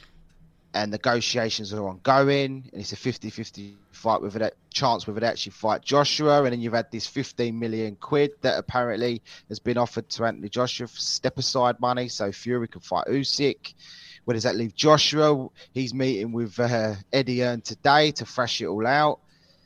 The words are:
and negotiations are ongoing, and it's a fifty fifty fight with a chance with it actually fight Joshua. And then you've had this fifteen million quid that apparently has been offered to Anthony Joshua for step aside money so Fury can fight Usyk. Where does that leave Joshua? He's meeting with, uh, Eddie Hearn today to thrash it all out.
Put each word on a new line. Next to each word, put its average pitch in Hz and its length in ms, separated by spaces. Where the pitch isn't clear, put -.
and 104 180
negotiations 113 800
are 104 160
ongoing, 135 840
and 98 80
it's - 120
a 98 40
fifty 117 340
fifty 101 460
fight 110 300
with 98 160
a 110 160
chance 117 360
with 104 80
it 110 80
actually 110 260
fight 107 320
Joshua. 143 640
And 123 80
then 120 80
you've 117 120
had 117 200
this 113 160
fifteen 120 500
million 110 380
quid 147 340
that - 180
apparently 120 600
has 107 100
been 120 180
offered 117 340
to - 140
Anthony 101 240
Joshua 123 380
for - 140
step - 360
aside 123 440
money 123 260
so 104 240
Fury 120 380
can 87 120
fight - 280
Usyk. 139 680
Where 123 100
does 113 100
that 113 100
leave 110 220
Joshua? 151 720
He's 127 200
meeting 127 380
with, 117 300
uh, 113 340
Eddie 123 280
Hearn 123 220
today 143 500
to 117 120
thrash - 360
it 85 60
all 104 200
out. 147 320